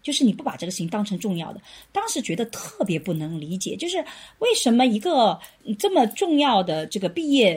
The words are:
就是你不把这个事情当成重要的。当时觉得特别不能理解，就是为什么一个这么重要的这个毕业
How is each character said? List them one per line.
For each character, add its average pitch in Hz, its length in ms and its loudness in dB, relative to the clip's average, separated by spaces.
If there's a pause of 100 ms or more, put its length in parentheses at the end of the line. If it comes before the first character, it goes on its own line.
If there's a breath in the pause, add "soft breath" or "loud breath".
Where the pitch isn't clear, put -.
就 294 120 -6
是 285 100 0
你 214 80 6
不 240 100 -4
把 269 140 -6
这 170 100 -8
个 185 60 -6
事 - 60 -8
情 165 100 -4
当 208 160 -2
成 190 160 -4
重 185 180 -4
要 165 140 -8
的。 - 80 -14 (320 loud breath)
当 427 160 -4
时 330 140 -4
觉 - 120 -4
得 226 120 -2
特 - 400 -6
别 170 120 0
不 165 140 -6
能 160 260 -4
理 160 200 -8
解， 180 180 -6
就 330 140 -6
是 359 80 -4 (420 loud breath)
为 466 160 2
什 233 180 2
么 247 120 6
一 220 120 2
个 226 400 2 (400 loud breath)
这 392 160 0
么 269 140 6
重 311 320 0
要 240 240 4
的 156 240 -4
这 - 100 -6
个 190 120 -2
毕 294 240 -2
业 202 240 6